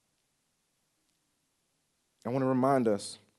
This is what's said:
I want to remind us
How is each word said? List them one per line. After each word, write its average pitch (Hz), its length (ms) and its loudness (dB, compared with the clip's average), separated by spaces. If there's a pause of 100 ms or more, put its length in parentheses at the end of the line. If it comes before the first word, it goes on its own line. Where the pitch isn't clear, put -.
(2250)
I - 20 -6
want 131 140 -2
to 131 40 0
remind 131 420 2
us 101 300 -4 (200)